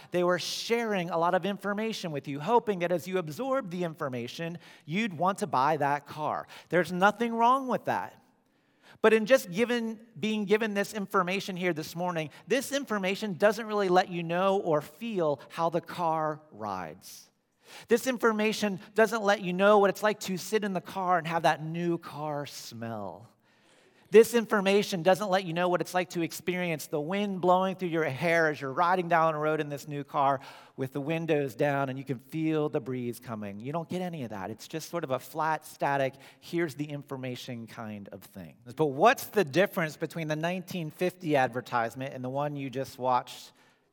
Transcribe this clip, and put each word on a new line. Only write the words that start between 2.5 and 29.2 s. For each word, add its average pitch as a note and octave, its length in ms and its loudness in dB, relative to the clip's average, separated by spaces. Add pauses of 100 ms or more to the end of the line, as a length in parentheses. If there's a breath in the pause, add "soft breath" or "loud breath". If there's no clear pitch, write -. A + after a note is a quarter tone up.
that E3+ 100 0
as F3 160 -2
you F#3 120 -2
absorbed G#3 520 -4
the F3+ 140 -4
information, D#3 760 -6 (260 loud breath)
you'd F#3+ 300 -2
want F3+ 240 0
to G#3+ 80 -4
buy C#3+ 300 4
that C#3+ 320 0
car. A2+ 400 -4 (220 loud breath)
There's D#3+ 200 2
nothing G#3 440 2
wrong B3+ 340 2
with G#3 160 -2
that. G#2+ 360 -4 (800 soft breath)
But G#3+ 120 6
in A3 140 4
just B3 260 4
given, A3+ 480 -2 (180)
being G#3+ 260 -2
given G#3 300 2
this G3 180 -2
information F#3+ 640 -2
here F3 180 0
this D3+ 200 -10
morning, E3 360 -4 (180 loud breath)
this B3+ 240 0
information G#3 600 -2
doesn't G#3 320 4
really G#3 240 0
let F3+ 180 6
you E3+ 160 -6
know F#3 320 2
or D#3+ 240 2
feel E3+ 600 -2 (100)
how E3 200 0
the D#3+ 120 0
car D#3 580 -2 (100)
rides. F#2+ 800 -10 (600 loud breath)
This A#3 180 4
information G#3+ 720 0 (140 loud breath)
doesn't A3 280 4
let G3+ 180 4
you F3+ 140 -2
know G3+ 240 8
what G3 100 6
it's F#3 140 -2
like G#3 180 0
to F#3+ 160 -6
sit G3+ 260 -2
in G3+ 120 -4
the F3 80 -2
car F3+ 340 0
and D#3 100 0
have E3 180 0
that D#3 200 4
new E3+ 320 -2
car D3 480 -8
smell. A2+ 840 -10 (800 soft breath)
This A3 240 10
information G3+ 680 2
doesn't F#3+ 280 4
let F#3+ 140 2
you E3 100 -4
know F3+ 160 2
what F3 100 2
it's - 140 -6
like F#3 160 0
to F3 100 -4
experience F3 640 -4
the D3+ 140 -4
wind F#3+ 400 -2
blowing F3+ 360 4
through F#3 120 -4
your D#3+ 160 0
hair D#3+ 460 2
as B2+ 100 -4
you're C3+ 140 -6
riding F3 340 2
down E3 240 4